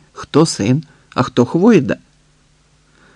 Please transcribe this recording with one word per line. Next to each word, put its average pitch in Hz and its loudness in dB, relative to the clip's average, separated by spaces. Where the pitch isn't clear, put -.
хто - 0
син, 127 -2
а 120 -2
хто 127 0
хвойда. 165 0